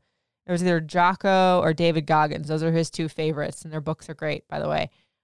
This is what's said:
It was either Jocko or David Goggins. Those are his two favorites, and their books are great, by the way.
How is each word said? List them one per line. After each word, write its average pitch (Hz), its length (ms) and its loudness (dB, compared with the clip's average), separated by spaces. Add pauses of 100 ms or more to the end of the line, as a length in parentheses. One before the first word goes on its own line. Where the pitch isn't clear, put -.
(460)
It 185 60 -4
was 175 100 0
either 175 180 2
Jocko 185 800 2
or 160 140 2
David 160 320 0
Goggins. 151 420 0
Those 156 140 -2
are 165 100 0
his 165 180 0
two 160 200 -6
favorites, 151 520 -6
and 160 80 -16
their 156 120 -8
books 156 260 -8
are 160 60 -12
great, 151 340 -6
by 147 100 -6
the 151 120 -2
way. 151 180 -2 (360)